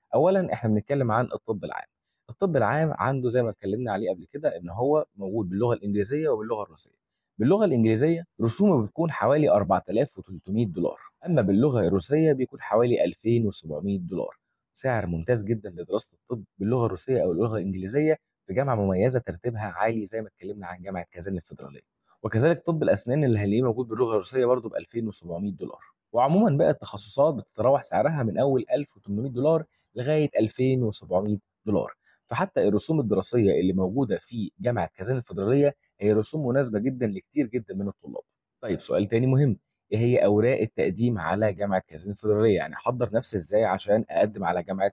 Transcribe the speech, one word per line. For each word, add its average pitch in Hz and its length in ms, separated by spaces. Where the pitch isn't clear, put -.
أولا 180 380
إحنا - 160
بنتكلم 117 420
عن 117 140
الطب - 380
العام. - 240
الطب 170 280
العام 139 400
عنده 127 320
زي 120 140
ما 113 60
اتكلمنا 107 420
عليه 101 200
قبل 82 200
كده 143 260
إن 87 120
هو 135 360
موجود 98 340
باللغة 110 240
الإنجليزية 104 560
وباللغة 110 340
الروسية. - 420
باللغة 185 260
الإنجليزية 135 580
رسومه 143 440
بتكون 156 260
حوالي 139 380
أربعة 92 400
آلاف 117 280
وتلتمية 95 480
دولار، 87 340
أما 165 160
باللغة 110 460
الروسية 151 460
بيكون 131 280
حوالي 120 440
ألفين 113 420
وسبعمية 92 520
دولار. 85 360
سعر 117 340
ممتاز 87 380
جدا 104 260
لدراسة 90 440
الطب 113 300
باللغة 117 280
الروسية 107 380
أو 92 80
اللغة 107 260
الإنجليزية 98 600
في 95 60
جامعة 131 220
مميزة 104 440
ترتيبها 107 460
عالي 104 400
زي 110 160
ما 107 60
اتكلمنا 98 400
عن 90 140
جامعة 90 300
كازان 90 260
الفيدرالية. 71 440
وكذلك 113 420
طب 160 180
الأسنان 135 400
اللي 117 160
هنلاقيه 104 240
موجود 120 240
باللغة 113 240
الروسية 120 340
برضه 120 240
بألفين 113 380
وسبعمية 92 440
دولار. - 300
وعموما 147 460
بقى 160 120
التخصصات 143 640
بتتراوح 127 480
سعرها 139 420
من 107 140
أول 131 360
ألف 143 240
وتمنمية 104 320
دولار 147 340
لغاية 147 340
ألفين 127 440
وسبعمية 104 540
دولار، 101 280
فحتى 123 400
الرسوم 104 320
الدراسية 98 600
اللي 92 140
موجودة 95 440
في 110 420
جامعة 107 360
كازان 117 220
الفيدرالية 123 580
هي 104 140
رسوم 123 340
مناسبة 120 320
جدا 123 280
لكتير 110 400
جدا 110 280
من 98 120
الطلاب. - 340
طيب 113 180
سؤال 95 280
تاني 117 200
مهم، 131 300
إيه 107 60
هي 120 280
أوراق 107 340
التقديم 110 600
على 95 340
جامعة 95 340
كازان 82 240
الفيدرالية؟ 107 460
يعني 76 180
أحضر 120 380
نفسي 113 240
إزاي 101 280
عشان 101 440
أقدم 101 340
على 87 200
جامعة 95 300